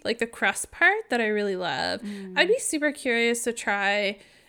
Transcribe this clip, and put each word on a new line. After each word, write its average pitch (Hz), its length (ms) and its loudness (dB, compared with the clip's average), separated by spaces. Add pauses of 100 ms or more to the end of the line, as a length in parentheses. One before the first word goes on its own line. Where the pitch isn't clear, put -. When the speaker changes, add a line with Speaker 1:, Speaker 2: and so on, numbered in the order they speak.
Speaker 1:
like 226 160 -2
the 226 80 -2
crust - 440 -4
part, 392 380 2
that 240 120 2
I 220 60 0
really 208 280 0
love. 175 460 -2
Speaker 2:
Mm. 196 340 -10
Speaker 1:
I'd 302 140 4
be 480 100 4
super 302 320 0
curious 233 520 0
to 233 100 0
try. 202 640 0 (320)